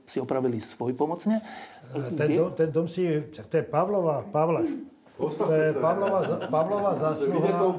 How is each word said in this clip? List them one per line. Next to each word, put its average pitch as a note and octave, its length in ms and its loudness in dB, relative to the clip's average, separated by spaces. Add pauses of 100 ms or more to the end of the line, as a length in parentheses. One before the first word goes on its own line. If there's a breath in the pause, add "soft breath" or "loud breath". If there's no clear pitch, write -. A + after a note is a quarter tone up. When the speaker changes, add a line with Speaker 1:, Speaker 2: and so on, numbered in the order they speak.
Speaker 1:
si - 160 -4
opravili B2+ 400 0
svojpomocne. D#3 800 -2
Speaker 2:
Eh, - 720 -10
ten D3+ 160 2
Speaker 1:
Zbier- D3 80 4
Speaker 2:
dom, F3 140 2
ten E3 180 2
dom D#3+ 160 0
si, F3 160 -4 (240)
to - 320 -16
je C3+ 80 0
Pavlova, E3+ 580 0
Pavle. D3+ 380 0 (560)
Speaker 3:
Postavte D3+ 340 -2
Speaker 2:
To D#3 60 4
je D#3 160 4
Speaker 3:
sa. C3+ 80 -2
Speaker 2:
Pavlova F#3+ 400 2
za-, C#3 260 -2
Pavlova F#3+ 460 0
Speaker 3:
Vidíte, C#3 80 -2
Speaker 2:
zásluha. D#3 480 2
Speaker 3:
to F#3+ 180 2 (120)